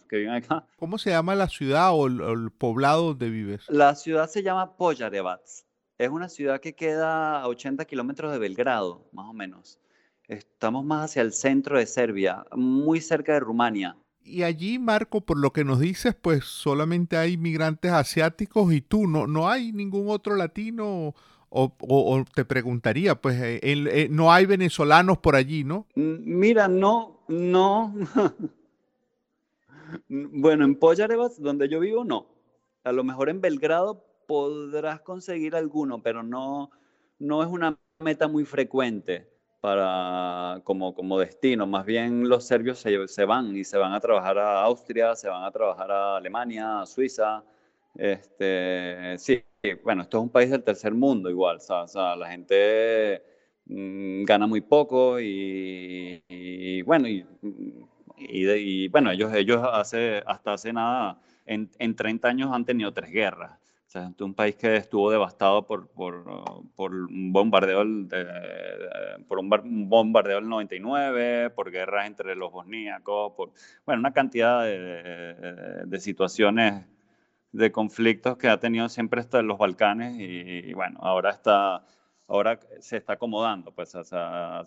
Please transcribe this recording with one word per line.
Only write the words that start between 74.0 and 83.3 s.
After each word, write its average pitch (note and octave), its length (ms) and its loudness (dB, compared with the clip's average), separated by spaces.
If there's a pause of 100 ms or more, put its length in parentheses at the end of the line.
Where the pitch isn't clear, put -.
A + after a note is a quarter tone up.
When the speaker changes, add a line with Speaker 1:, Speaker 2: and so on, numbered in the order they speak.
Speaker 1:
cantidad A#2+ 500 2
de, G#2 160 -4
de, F2 1080 -12
de F#2+ 140 -8
situaciones, G2+ 840 2 (680)
de A2 180 4
conflictos A2+ 640 0
que B2 120 2
ha G#2+ 100 4
tenido A#2 300 -2
siempre A#2 320 -4
hasta A#2+ 200 0
los G#2+ 160 -2
Balcanes G#2+ 640 0
y, F2+ 500 -12
y F#2 40 -10
bueno, F#2 280 -8
ahora F#2 300 0
está, G2 540 2 (420)
ahora G#2 320 0 (200)
se - 180 -10
está G#2 160 -6
acomodando, G#2+ 580 -4